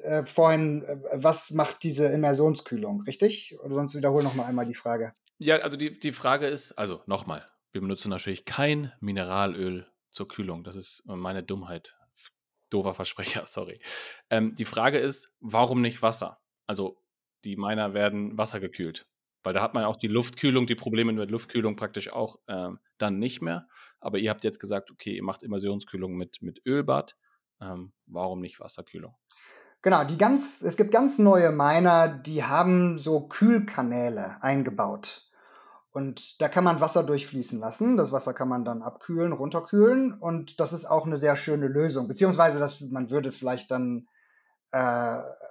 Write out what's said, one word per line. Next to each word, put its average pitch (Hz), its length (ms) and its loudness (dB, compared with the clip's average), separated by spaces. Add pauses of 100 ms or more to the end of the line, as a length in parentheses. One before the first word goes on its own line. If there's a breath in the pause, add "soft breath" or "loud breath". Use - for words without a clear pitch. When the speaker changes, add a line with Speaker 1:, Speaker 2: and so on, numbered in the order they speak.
Speaker 1:
äh, 151 220 0
vorhin, 156 560 4
äh, 143 160 -6 (160)
was 156 360 2
macht 151 320 -2
diese 147 260 2
Immersionskühlung, 139 960 2
richtig? - 600 -2
Oder 139 120 -4
sonst 143 180 -2
wiederhol 143 280 2
noch 135 120 0
mal 127 100 -2
einmal 123 220 -2
die 120 80 -12
Frage. 113 400 -4 (240)
Speaker 2:
Ja, 156 220 2
also 143 180 -6
die, 151 200 -4
die 151 140 -4
Frage 139 340 0
ist, 143 260 -6
also 95 340 -6
noch 98 180 -2
mal, 78 240 -10 (240)
wir 98 80 -8
benutzen 98 300 -6
natürlich 95 340 -8
kein 147 560 -2
Mineralöl 92 840 -2 (240)
zur 98 180 -10
Kühlung. 90 340 -8
Das 90 140 -14
ist, - 320 -12
äh, 95 80 -10
meine 92 260 -6
Dummheit. 90 540 -10 (180)
F-, - 160 -20 (380)
doofer 98 240 0
Versprecher, 87 500 -8
<laughs> - 40 -14
sorry. 90 340 -10 (480 loud breath)
Ähm, 110 260 2
die 113 120 -6
Frage 131 320 2
ist, 135 420 -4
warum 120 400 2
nicht 120 220 0
Wasser? 113 360 -2 (280)
Also 98 360 -6 (420)
die 101 120 -8
Miner 104 380 -2
werden 104 420 0
wassergekühlt, 95 720 -6 (360)
weil 92 120 -2
da 98 80 2
hat 110 120 -2
man 113 100 0
auch 110 120 0
die 113 120 -4
Luftkühlung, 123 580 2
die 117 80 -2
Probleme 113 380 0
mit 104 180 -4
Luftkühlung 110 460 -2
praktisch 104 360 -8
auch, 113 240 -6 (100)
ähm, 92 320 -8 (200)
dann 101 200 0
nicht 123 220 -4
mehr. 85 280 -6 (320 soft breath)
Aber 101 180 -4
ihr 107 120 0
habt 107 140 -4
jetzt 107 160 -2
gesagt, 101 300 -6
okay, - 260 -10
ihr 98 60 -8
macht 98 200 -6
Immersionskühlung 101 720 -6
mit, 90 280 -10
mit - 240 -12
Ölbad. 139 500 -2 (440)
Ähm, 92 320 -12 (140)
warum 90 340 -6
nicht - 200 -12
Wasserkühlung? - 560 -16 (640 soft breath)
Speaker 1:
Genau, 175 220 4
die 151 140 -6
ganz, 262 440 2
es 170 140 -2
gibt 208 160 2
ganz 269 260 4
neue 185 340 8
Miner, 165 560 6
die 147 360 -4
haben 175 540 4
so 147 300 0
Kühlkanäle 123 1120 2
eingebaut. 113 800 -2 (680 soft breath)
Und - 520 -8
da 151 60 2
kann 180 160 4
man 160 160 4
Wasser 160 220 4
durchfließen 139 560 -4
lassen. 208 380 0
Das 147 140 2
Wasser 127 240 -2
kann 131 140 -4
man 123 160 -2
dann 117 180 -6
abkühlen, 165 500 -4
runterkühlen. 208 800 4
Und 170 480 -6
das 151 120 0
ist 160 140 -10
auch 156 200 2
eine 156 120 -2
sehr 143 180 4
schöne 147 320 -2
Lösung. 139 400 0
Beziehungsweise 160 500 4
das, 143 220 -2
man 127 300 -6
würde 135 220 0
vielleicht 127 380 -6
dann, 123 380 -2 (640)
äh, 120 480 0 (300)